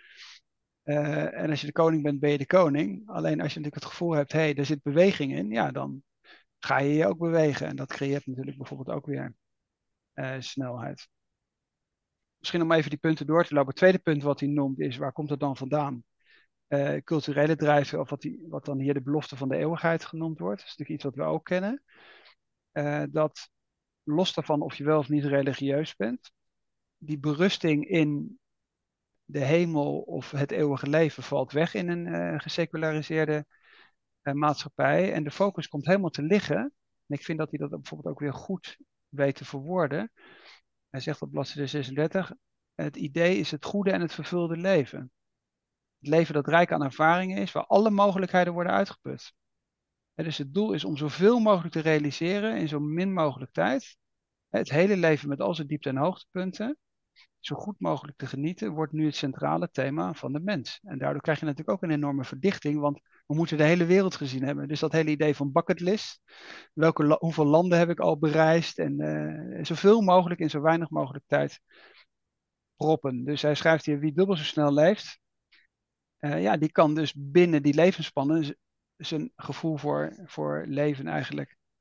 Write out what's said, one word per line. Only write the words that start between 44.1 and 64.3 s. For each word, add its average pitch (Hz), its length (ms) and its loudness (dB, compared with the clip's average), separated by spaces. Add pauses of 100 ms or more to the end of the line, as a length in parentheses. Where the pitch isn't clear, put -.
vervulde 170 440 -4
leven. 165 540 0 (960)
Het 143 100 0
leven 165 200 4
dat 147 140 0
rijk 170 240 6
aan 156 100 0
ervaringen 170 540 2
is, 202 160 -4
waar - 140 -2
alle 214 240 6
mogelijkheden 185 600 4
worden 175 200 -2
uitgeput. - 600 -4 (800)
Hè, 160 100 -6
dus 160 140 -6
het 139 160 -8
doel 208 180 2
is 156 120 -4
om 160 120 -4
zoveel 156 420 4
mogelijk 196 360 2
te 160 60 0
realiseren 165 760 0
in 170 120 -2
zo 147 120 -2
min 165 320 -2
mogelijk 139 400 -2
tijd. 220 440 -2 (520)
Hè, - 100 -2
het 143 120 -2
hele 185 260 4
leven 160 320 2
met 139 120 -4
al 180 140 0
zijn 156 120 -6
diepte- 143 220 -6
en 131 80 -2
hoogtepunten, 185 800 -4 (600)
zo - 180 -8
goed - 240 -10
mogelijk 151 380 -4
te 135 80 -8
genieten, 165 460 -6
wordt 151 200 -4
nu 156 140 0
het 147 100 -2
centrale 151 540 -2
thema 156 440 -2
van 135 180 -8
de 147 80 -4
mens. 175 420 -4
En 202 160 -10
daardoor 143 240 -2
krijg 151 160 0
je - 60 -8
natuurlijk 156 320 -2
ook - 60 -8
een 160 140 0
enorme 139 280 -4
verdichting, 151 560 -2
want 143 200 -2 (260)
we - 80 -4
moeten 160 220 0
de 151 60 4
hele 170 220 6
wereld 185 320 4
gezien 131 260 -4